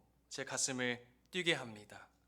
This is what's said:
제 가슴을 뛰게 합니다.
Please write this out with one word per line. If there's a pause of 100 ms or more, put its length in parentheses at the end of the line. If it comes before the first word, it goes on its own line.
(300)
제
가슴을 (240)
뛰게
합니다. (200)